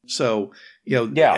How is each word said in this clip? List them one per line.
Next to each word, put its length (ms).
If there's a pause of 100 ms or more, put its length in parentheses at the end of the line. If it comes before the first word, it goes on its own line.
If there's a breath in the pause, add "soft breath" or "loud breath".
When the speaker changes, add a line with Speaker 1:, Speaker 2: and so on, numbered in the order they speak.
Speaker 1:
So, 440 (320 loud breath)
you 120
know, 180
Speaker 2:
Yeah. 240